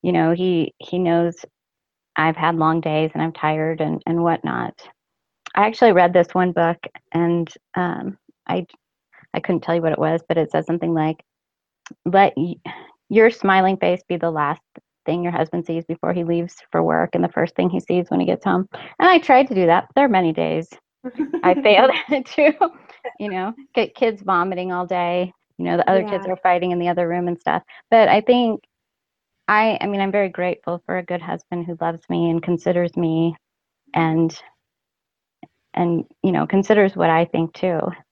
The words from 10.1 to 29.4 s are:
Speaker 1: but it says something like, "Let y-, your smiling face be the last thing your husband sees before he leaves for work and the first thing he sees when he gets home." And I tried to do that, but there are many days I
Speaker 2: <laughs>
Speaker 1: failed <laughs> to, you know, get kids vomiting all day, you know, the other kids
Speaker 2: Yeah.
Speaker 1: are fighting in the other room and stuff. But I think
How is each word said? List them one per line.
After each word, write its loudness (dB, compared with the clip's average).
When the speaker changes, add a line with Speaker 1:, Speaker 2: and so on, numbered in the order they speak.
Speaker 1:
but -2
it -2
says -2
something -2
like, -2
"Let 4
y-, -4
your 6
smiling 2
face 0
be -4
the -2
last -4
thing -4
your -4
husband -4
sees -6
before -4
he -2
leaves -4
for 0
work 2
and 0
the -2
first -2
thing 0
he -4
sees -4
when -2
he 0
gets -4
home." 0
And 6
I 6
tried 4
to -6
do 2
that, 2
but -10
there 4
are 0
many 0
days -4
I 4
Speaker 2:
<laughs> -4
Speaker 1:
failed 6
<laughs> -2
to, 2
you -6
know, -4
get -2
kids -2
vomiting -2
all -4
day, -2
you -6
know, -2
the 0
other 2
kids -6
Speaker 2:
Yeah. -4
Speaker 1:
are -6
fighting 0
in -2
the -2
other -2
room -4
and -4
stuff. -4
But 6
I 4
think 0